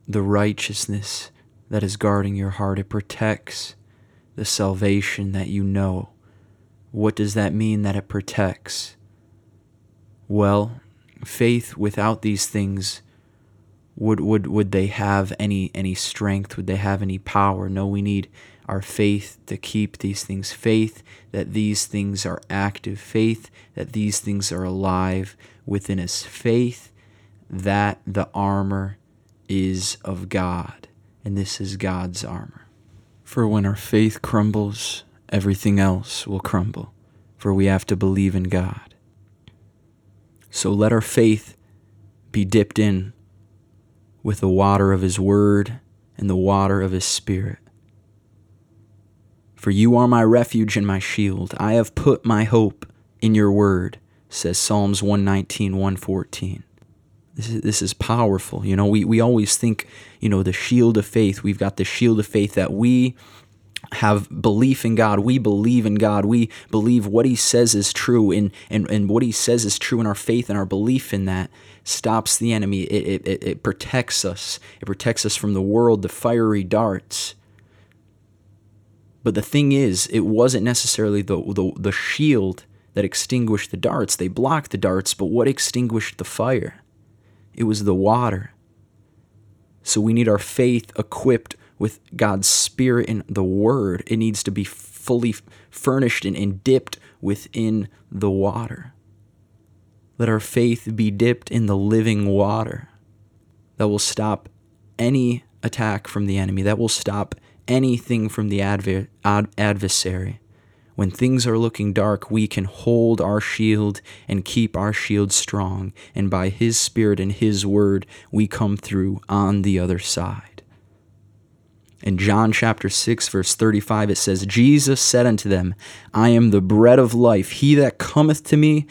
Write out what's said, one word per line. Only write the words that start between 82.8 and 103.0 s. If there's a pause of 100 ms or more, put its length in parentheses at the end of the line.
that
extinguished
the
darts.
They
blocked
the
darts,
but
what
extinguished
the
fire? (720)
It
was
the
water. (1300)
So
we
need
our
faith
equipped (240)
with (160)
God's
Spirit
in
the
Word.
It
needs
to
be
fully
f-, (260)
furnished
and,
and
dipped (220)
within (220)
the
water. (1200)
Let
our
faith
be
dipped
in
the
living
water (880)